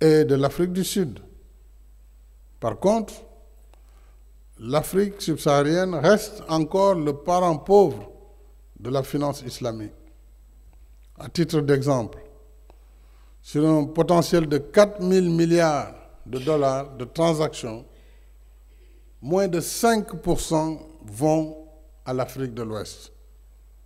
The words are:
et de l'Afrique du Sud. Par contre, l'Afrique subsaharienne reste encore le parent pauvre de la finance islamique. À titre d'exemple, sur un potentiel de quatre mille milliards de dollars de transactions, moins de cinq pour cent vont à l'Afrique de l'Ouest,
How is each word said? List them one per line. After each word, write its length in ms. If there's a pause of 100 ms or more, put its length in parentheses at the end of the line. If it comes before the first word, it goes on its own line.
et 220
de 100
l'Afrique 400
du 100
Sud. 360 (1400)
Par 200
contre, 340 (1400)
l'Afrique 640
subsaharienne 720
reste 560
encore 460
le 180
parent 440
pauvre 520 (720)
de 100
la 140
finance 400
islamique. 500 (1300)
À 100
titre 320
d'exemple, 560 (1200)
sur 260
un 180
potentiel 640
de 100
quatre 440
mille 280
milliards 640 (320)
de 140
dollars 580
de 80
transactions, 800 (1400)
moins 260
de 120
cinq 560
pour 260
cent 380 (260)
vont 640 (380)
à 80
l'Afrique 400
de 100
l'Ouest, 500 (720)